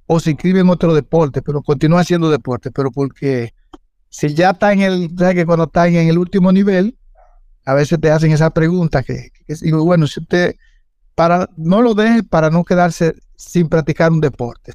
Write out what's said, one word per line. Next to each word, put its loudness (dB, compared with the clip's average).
o 0
se -2
inscribe 0
en 4
otro 2
deporte, -2
pero -6
continúa 0
haciendo 0
deporte", -4
pero -4
porque -6
si -4
ya 2
está 0
en 2
el, -2
sabes 2
que 0
cuando 0
está 0
en 2
el 2
último 2
nivel, 0
a -2
veces 0
te 2
hacen 2
esa 2
pregunta 0
que, -12
que -10
digo, 0
"Bueno, 2
si -10
usted, -2
para, 0
no 0
lo 2
deje 2
para 0
no 2
quedarse 0
sin -2
practicar 0
un 0
deporte". -6